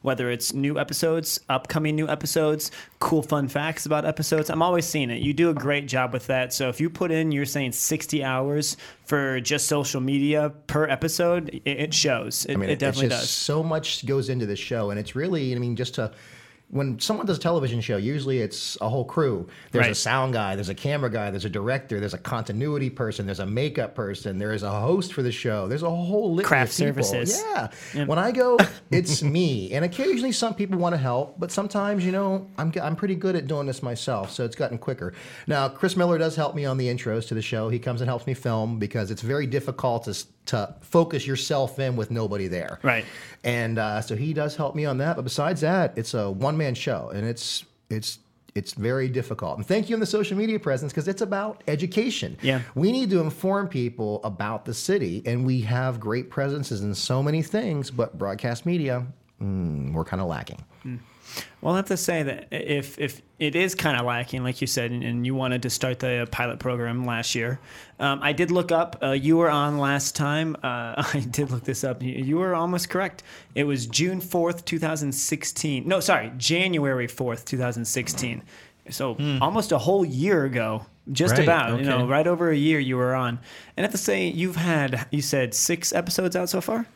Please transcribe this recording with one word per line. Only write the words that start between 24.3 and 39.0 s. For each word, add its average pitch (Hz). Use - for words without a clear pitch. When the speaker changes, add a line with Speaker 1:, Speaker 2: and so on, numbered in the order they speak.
Speaker 2:
there 107
is 104
a 101
host 175
for 135
the 123
show. 104
There's 151
a 170
whole 175
litany 190
Speaker 1:
Craft 131
Speaker 2:
of 143
people. 131
Speaker 1:
services. 123
Speaker 2:
Yeah. 113
Speaker 1:
Yep. 147
Speaker 2:
When 156
I 220
go, 247
Speaker 1:
<laughs> -
Speaker 2:
it's 175
me. 143
And 151
occasionally 254
some 226
people 190
wanna 170
help, 131
but 175
sometimes, 202
you 185
know, 190
I'm, 160
I'm 156
pretty 190
good 180
at 143
doing 143
this 131
myself, 120
so 127
it's 113
gotten 120
quicker. 92
Now, 139
Chris 180
Miller 175
does 160
help 151
me 143
on 131
the 127
intros 117
to 117
the 110
show. 110
He 117
comes 117
and 127
helps 120
me 131
film 113
because 104